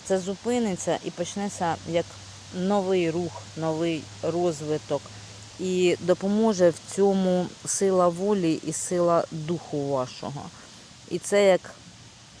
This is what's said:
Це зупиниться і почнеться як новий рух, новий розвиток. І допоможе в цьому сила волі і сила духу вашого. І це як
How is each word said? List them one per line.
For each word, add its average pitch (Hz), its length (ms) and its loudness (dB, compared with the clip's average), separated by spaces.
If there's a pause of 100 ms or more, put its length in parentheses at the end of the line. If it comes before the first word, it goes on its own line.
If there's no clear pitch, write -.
Це 190 140 0
зупиниться 190 840 -2
і 175 60 -4
почнеться 175 640 -4 (120)
як 165 180 0 (480)
новий 185 560 2
рух, 170 320 -4 (140)
новий 160 460 -2 (200)
розвиток. 156 800 -2 (580)
І 180 400 2
допоможе 190 680 4
в - 240 -10
цьому 190 520 4 (200)
сила 185 420 4
волі 175 580 2
і 156 60 -4
сила 170 580 2
духу 151 580 -4
вашого. 131 540 -4 (680)
І 175 80 -4
це 202 280 2
як 185 280 4 (680)